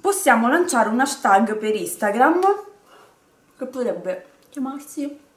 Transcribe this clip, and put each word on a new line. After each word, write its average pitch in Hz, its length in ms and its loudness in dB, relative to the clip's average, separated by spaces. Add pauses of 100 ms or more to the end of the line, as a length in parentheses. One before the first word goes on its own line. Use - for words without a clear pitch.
possiamo 262 460 2
lanciare 262 420 2
un 233 100 0
hashtag 214 560 2
per 214 200 -2
Instagram, 233 680 0 (1160)
che 262 80 -8
potrebbe 185 600 -6 (240)
chiamarsi 277 720 -10 (180)